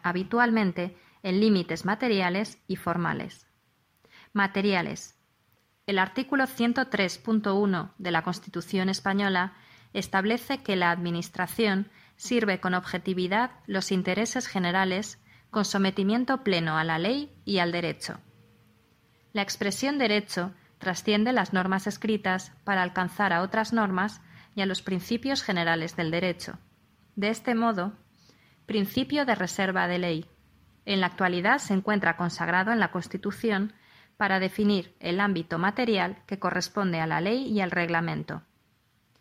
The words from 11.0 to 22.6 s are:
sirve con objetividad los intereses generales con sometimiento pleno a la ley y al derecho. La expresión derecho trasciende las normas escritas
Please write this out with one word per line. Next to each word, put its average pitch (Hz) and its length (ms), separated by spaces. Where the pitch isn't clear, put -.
sirve 214 440
con 185 140
objetividad 185 800
los 190 240
intereses 190 560
generales 185 720
con 208 140
sometimiento 202 800
pleno 165 320
a 156 80
la 165 140
ley 262 340
y 196 140
al 170 120
derecho. 170 480
La 208 80
expresión 202 560
derecho 208 560
trasciende 208 540
las 202 220
normas 190 320
escritas 202 640